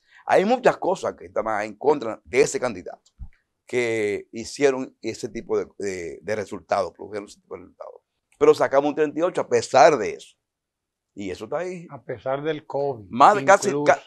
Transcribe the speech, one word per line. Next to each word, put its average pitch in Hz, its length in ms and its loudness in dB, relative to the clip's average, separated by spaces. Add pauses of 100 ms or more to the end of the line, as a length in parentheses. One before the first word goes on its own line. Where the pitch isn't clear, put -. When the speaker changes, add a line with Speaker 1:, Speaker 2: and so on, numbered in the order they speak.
(260)
Speaker 1:
Hay 160 180 4
muchas 247 320 2
cosas 139 380 -4
que - 120 -20
estaban 107 380 -4
en 107 120 -12
contra 123 480 0
de 120 180 2
ese 147 180 -2
candidato, 101 520 -10 (540)
que 113 680 -2
hicieron 131 680 -2
ese 110 280 -8
tipo 107 280 -4
de, 95 100 -2 (120)
de, 92 440 -8
de 104 140 -4
resultados, 95 560 -4
produjeron 101 340 -12
ese - 140 -20
tipo - 140 -18
de 92 80 -14
resultados. - 380 -20 (380)
Pero 151 160 8
sacamos 139 360 2
un 139 60 -4
treinta 151 220 -2
y 160 40 -4
ocho 175 180 0
a - 80 -4
pesar 135 480 6
de 92 180 -2
eso. - 220 -20 (800)
Y 98 160 -8
eso 90 140 -10
está 147 140 -6
ahí. 180 320 -10
Speaker 2:
A 139 120 -18
pesar 131 400 -6
del 151 240 -6
covid, 139 440 -6
Speaker 1:
Más 143 240 6
de 170 100 -4
casi 196 240 4
Speaker 2:
incluso. 147 160 -2
Speaker 1:
ca-, 165 220 2